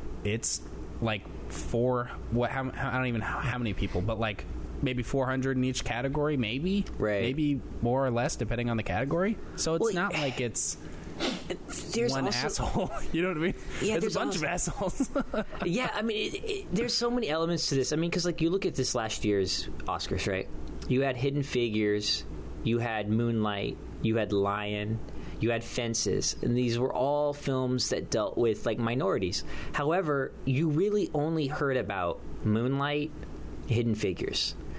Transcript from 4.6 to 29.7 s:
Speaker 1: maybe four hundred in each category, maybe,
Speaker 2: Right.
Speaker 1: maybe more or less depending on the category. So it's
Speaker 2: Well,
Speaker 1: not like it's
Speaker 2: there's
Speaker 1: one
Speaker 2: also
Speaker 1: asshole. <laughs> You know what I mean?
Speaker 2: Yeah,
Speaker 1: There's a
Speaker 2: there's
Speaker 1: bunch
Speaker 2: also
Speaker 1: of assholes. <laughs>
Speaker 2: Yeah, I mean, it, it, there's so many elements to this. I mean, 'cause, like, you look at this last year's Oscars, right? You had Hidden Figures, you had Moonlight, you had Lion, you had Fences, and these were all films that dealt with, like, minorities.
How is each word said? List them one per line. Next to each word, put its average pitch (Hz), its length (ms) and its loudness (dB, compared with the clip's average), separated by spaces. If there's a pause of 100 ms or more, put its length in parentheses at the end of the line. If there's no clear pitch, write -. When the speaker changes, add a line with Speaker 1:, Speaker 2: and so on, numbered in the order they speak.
Speaker 1:
maybe 127 220 0
four 131 240 2
hundred 131 320 2
in 127 60 4
each 127 200 0
category, 143 540 0
maybe, 151 480 0 (120)
Speaker 2:
Right. 104 220 2
Speaker 1:
maybe 143 400 2 (220)
more 127 240 2
or 127 40 2
less 120 260 0
depending 120 340 0
on 113 80 2
the 110 60 0
category. 160 520 0 (200)
So 160 180 0
it's 170 100 2
Speaker 2:
Well, 226 80 2
Speaker 1:
not 185 220 0
like 143 260 -2
it's - 380 -2 (1120)
Speaker 2:
there's - 200 2
Speaker 1:
one 135 140 0
Speaker 2:
also - 380 0
Speaker 1:
asshole. - 260 0 (120)
<laughs> - 100 2
You 160 100 2
know 180 60 2
what 180 80 0
I 151 40 -2
mean? 165 140 2 (260)
Speaker 2:
Yeah, 202 120 2
Speaker 1:
There's 214 40 0
a 170 40 0
Speaker 2:
there's 180 140 0
Speaker 1:
bunch 208 300 0
Speaker 2:
also - 20 2
Speaker 1:
of 190 800 0 (100)
assholes. 214 100 0 (140)
<laughs> - 60 -4
Speaker 2:
Yeah, 226 300 0
I 214 80 -2
mean, 220 140 0 (180)
it, - 100 -4
it, - 300 -2
there's 233 200 0
so 240 160 2
many 240 180 2
elements 165 400 2
to - 80 2
this. 131 160 2
I 147 40 2
mean, 165 140 2
'cause, 165 160 0
like, 170 140 0
you 165 100 4
look 190 160 2
at 160 80 0
this 127 200 0
last 113 300 -2
year's 101 440 2 (180)
Oscars, 92 440 0
right? 95 180 0 (400)
You 127 140 4
had 135 140 0
Hidden 139 280 0
Figures, 107 800 2 (400)
you 117 140 4
had 110 320 0
Moonlight, 110 680 2 (260)
you 110 140 4
had 104 160 2
Lion, 104 680 2 (420)
you 113 100 2
had 113 140 0
Fences, 117 800 0
and 120 140 2
these 123 220 2
were 127 140 2
all 147 400 2
films 131 580 0
that 101 200 -2
dealt 107 260 0
with, 113 300 2
like, 113 120 0
minorities. 117 640 0 (280)